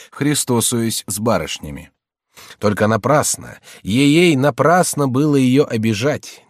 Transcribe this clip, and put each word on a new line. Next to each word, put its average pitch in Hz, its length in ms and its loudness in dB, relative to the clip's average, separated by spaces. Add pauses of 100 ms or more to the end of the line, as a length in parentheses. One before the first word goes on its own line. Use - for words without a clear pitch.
(100)
христосуясь 120 960 -2
с 101 120 -8
барышнями. 80 720 -4 (680)
Только 104 280 0
напрасно, 113 720 -2 (240)
ей-ей, 143 540 2
напрасно 143 720 2
было 143 280 2
её 131 280 4
обижать, 113 840 -4